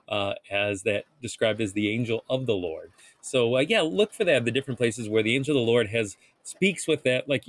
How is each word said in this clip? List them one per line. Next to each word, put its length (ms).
uh, 240
as 320
that 220
described 400
as 120
the 160
angel 400
of 160
the 100
Lord. 360
So, 360
uh, 100
yeah, 140
look 320
for 120
that, 200
the 60
different 260
places 320
where 140
the 120
angel 220
of 80
the 60
Lord 180
has, 280
speaks 440
with 160
that, 260
like, 200